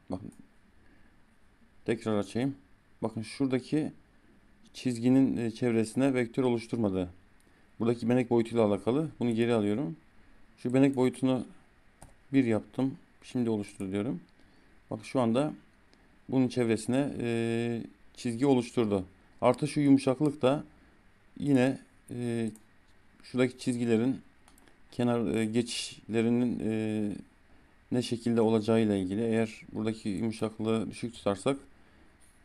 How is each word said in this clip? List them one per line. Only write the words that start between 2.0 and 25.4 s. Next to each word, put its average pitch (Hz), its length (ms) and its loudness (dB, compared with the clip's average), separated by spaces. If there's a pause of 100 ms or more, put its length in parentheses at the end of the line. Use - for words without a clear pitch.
açayım. 123 380 -2 (460)
Bakın 110 200 -6
şuradaki 131 680 -2 (800)
çizginin, 127 640 2
e, 117 140 -2
çevresine 120 640 0
vektör 127 300 -2
oluşturmadı. 113 640 0 (680)
Buradaki 117 300 0
benek 123 200 2
boyutuyla 117 360 2
alakalı. 113 440 0 (100)
Bunu 120 160 0
geri 117 180 2
alıyorum. 113 440 0 (600)
Şu 123 160 -6
benek 135 220 4
boyutunu 127 500 0 (880)
bir 135 120 4
yaptım. 120 520 -2 (260)
Şimdi 123 260 -2
oluştur 104 420 -6
diyorum. 117 300 -2 (680)
Bak 120 120 -8
şu - 180 -2
anda 123 320 0 (760)
bunun 127 180 2
çevresine, 120 720 0
e, 117 640 -2 (320)
çizgi 120 320 -4
oluşturdu. 117 600 2 (360)
Artı 123 260 2
şu 151 120 -2
yumuşaklık 139 640 4
da 131 220 2 (760)
yine, 135 400 2 (300)
e, 117 420 -4 (720)
şuradaki 127 340 0
çizgilerin 120 640 0 (680)
kenar, 120 440 0
e, 110 100 0